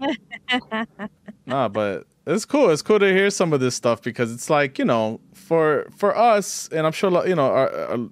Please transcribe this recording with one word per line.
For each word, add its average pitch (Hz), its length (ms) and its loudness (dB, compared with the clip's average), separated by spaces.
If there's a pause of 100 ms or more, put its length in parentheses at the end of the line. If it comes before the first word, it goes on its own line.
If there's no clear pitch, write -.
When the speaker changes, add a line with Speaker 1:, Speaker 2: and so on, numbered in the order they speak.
Speaker 1:
<laughs> 285 140 -4 (1300)
Speaker 2:
Nah, 135 220 0
but 101 380 -4 (200)
it's 190 200 -2
cool. 269 240 2
It's 151 100 2
cool 214 180 2
to 196 140 4
hear 190 160 4
some 185 240 0
of 139 80 2
this 127 140 0
stuff 117 260 0
because 117 320 -4
it's 120 160 -14
like, 143 300 0
you - 80 -2
know, 113 340 0 (140)
for, 156 600 0
for 202 220 0
us, 208 560 0
and 156 140 0
I'm 160 60 0
sure, 180 340 0
you 180 80 2
know, 143 140 2
our, 120 220 2
our 82 280 -6 (140)